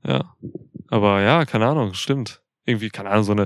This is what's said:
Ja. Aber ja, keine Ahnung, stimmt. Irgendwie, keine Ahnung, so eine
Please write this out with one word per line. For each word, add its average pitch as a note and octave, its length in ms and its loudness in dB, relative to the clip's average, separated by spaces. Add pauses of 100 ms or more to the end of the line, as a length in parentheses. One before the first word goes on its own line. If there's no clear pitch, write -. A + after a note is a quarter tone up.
Ja. - 280 -2 (560)
Aber G2+ 320 2
ja, C#3+ 240 4
keine A2+ 220 0
Ahnung, B2+ 260 0
stimmt. C3+ 480 -6 (240)
Irgendwie, A2 240 -2
keine G2 200 -10
Ahnung, G#2 140 4
so G2+ 100 0
eine G2+ 120 2